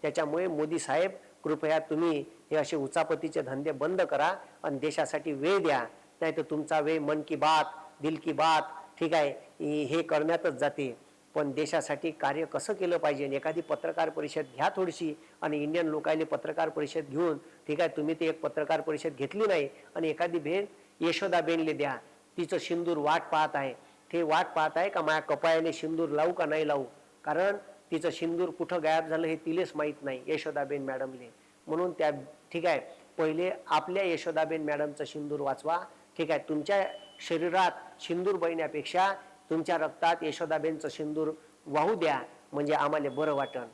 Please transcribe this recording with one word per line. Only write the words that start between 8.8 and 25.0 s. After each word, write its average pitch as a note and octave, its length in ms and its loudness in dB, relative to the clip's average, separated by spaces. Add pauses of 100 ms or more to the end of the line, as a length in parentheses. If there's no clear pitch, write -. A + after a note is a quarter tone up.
ठीक E3 140 2
आहे, D3 160 4 (540)
हे D#3 180 0
करण्यातच D#3+ 500 2
जाते. C3+ 560 -2 (260)
पण D3 180 0
देशासाठी D3+ 580 0
कार्य D3 340 -2
कसं D3+ 280 -4
केलं F3+ 240 0
पाहिजे, C#3 400 0
एखादी D#3+ 240 -2
पत्रकार D#3+ 500 -2
परिषद D3+ 340 -4 (100)
घ्या D3 220 2
थोडीशी E3 380 -2 (280)
आणि D3+ 200 0
इंडियन D#3+ 240 0
लोकांनी D#3 380 0
पत्रकार D#3 440 -2
परिषद D3+ 400 -2
घेऊन, D3+ 300 2
ठीक - 420 -6
आहे, E3 160 2
तुम्ही D#3 180 0
ते D#3+ 120 -2
एक D#3+ 140 -2
पत्रकार D3+ 400 0
परिषद D3+ 380 -2
घेतली F#3+ 280 0
नाही D#3 220 2 (280)
आणि D#3+ 140 0
एखादी E3+ 280 0
भेट F3 300 -2 (320)
यशोदाबेनले E3 720 2
द्या, C#3 240 -2 (400)
तिचं E3+ 220 -2
सिंदूर E3+ 380 0
वाट D3+ 260 2 (100)
पाहत D#3 220 4
आहे, C#3 180 -2 (400)
ते E3+ 100 2
वाट D#3+ 240 4 (100)
पाहत D#3 200 4
आहे F3+ 120 2
का F3 140 -2